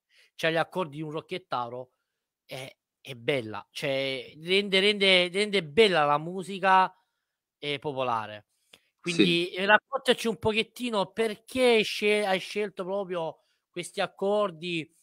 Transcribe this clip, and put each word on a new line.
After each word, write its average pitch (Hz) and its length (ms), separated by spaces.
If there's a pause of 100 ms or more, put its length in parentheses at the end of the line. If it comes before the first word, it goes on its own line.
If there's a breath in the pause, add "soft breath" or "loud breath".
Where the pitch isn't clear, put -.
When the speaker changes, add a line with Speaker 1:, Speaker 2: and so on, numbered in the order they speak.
(360 soft breath)
Speaker 1:
c'ha 165 140
gli 160 80
accordi 156 400
di 160 60
un 151 80
rockettaro, 127 840 (520)
è, 131 300 (260)
è 135 140
bella, 117 560
cioè 135 600 (100)
rende, 190 360
rende, 190 500
rende 196 340
bella 160 420
la 147 120
musica, 185 760 (640)
eh, 143 220
popolare. 117 680 (560 soft breath)
Speaker 2:
Sì. 175 240
Speaker 1:
Quindi, 170 240
eh, 185 140
raccontaci 226 640
un 208 120
pochettino 220 720
perché 226 720
sce-, 208 420
hai 190 140
scelto 208 440
proprio 175 560 (300)
questi 175 320
accordi 175 880 (120)